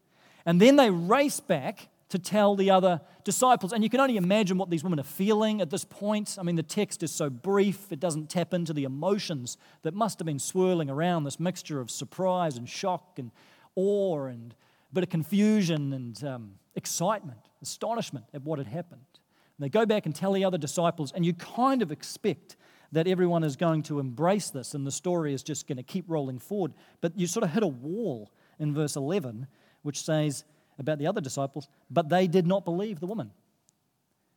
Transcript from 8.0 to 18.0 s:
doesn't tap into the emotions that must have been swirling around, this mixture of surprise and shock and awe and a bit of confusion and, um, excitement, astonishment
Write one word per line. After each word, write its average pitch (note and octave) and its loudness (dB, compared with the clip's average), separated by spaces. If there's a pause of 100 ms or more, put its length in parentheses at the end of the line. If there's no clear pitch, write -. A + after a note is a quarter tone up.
doesn't D#3 -4
tap F3 -2
into E3+ -2
the C#3+ -2
emotions D3 -4 (240)
that D#3+ -4
must G3+ -2
have F3+ -6
been D3+ -2
swirling F3+ 0
around, D#3+ 0
this C#3 -8
mixture E3 -4
of A#2+ -6
surprise F3 -2
and A#2+ -10
shock - -6
and A#2+ -12 (440)
awe F#3+ 0
and A#2 -12 (380)
a - -16
bit F#3 2
of F3 -6
confusion E3+ 2
and, B2 -8
um, A#2 -10 (200)
excitement, F#3 -4 (200)
astonishment G#3 -6